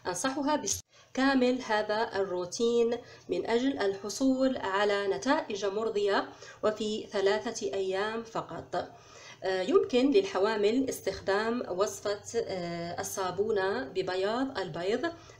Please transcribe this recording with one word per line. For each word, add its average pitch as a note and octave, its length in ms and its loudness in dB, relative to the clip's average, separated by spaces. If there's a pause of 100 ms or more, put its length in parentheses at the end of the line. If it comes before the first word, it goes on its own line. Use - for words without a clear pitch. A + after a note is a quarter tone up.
أنصحها C4+ 500 0
بس-، - 240 -2 (340)
كامل B3+ 480 4
هذا G#3+ 540 0
الروتين A#3 840 2 (300)
من F3+ 220 -2
أجل B3+ 280 2
الحصول B3+ 800 2
على G3+ 500 0
نتائج G#3+ 580 0
مرضية G#3 640 0 (360)
وفي G#3+ 480 -2
ثلاثة G#3+ 540 0
أيام G3 580 -2
فقط. - 640 -6 (560)
آه، F#3 180 0
يمكن C4+ 480 4
للحوامل G#3 800 4
استخدام G#3+ 800 -2
وصفة، G3+ 500 -2 (160)
آه، E3+ 640 -4
الصابونة G3 840 -2
ببياض F#3+ 760 -2
البيض، F#3+ 540 -2 (260)